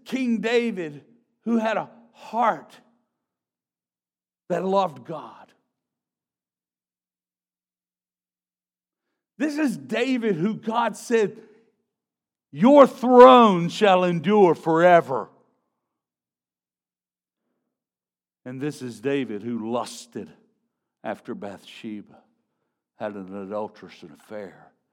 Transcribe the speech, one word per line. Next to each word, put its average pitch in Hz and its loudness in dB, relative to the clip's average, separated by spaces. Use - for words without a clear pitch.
King 240 -4
David 196 -4
who 233 -2
had 220 -2
a 160 -8
heart 214 -6
that 175 -6
loved 185 -4
God. 131 -18
This 294 -4
is 277 -2
David 226 -4
who 185 -4
God 226 -6
said, - -4
"Your 254 6
throne 240 6
shall 185 2
endure 180 2
forever." 160 2
And 127 -14
this 143 -10
is 117 -14
David 120 -6
who 113 -8
lusted 117 -10
after 110 -12
Bathsheba, 101 -18
had 107 -12
an 95 -16
adulterous 101 -14
affair, 90 -20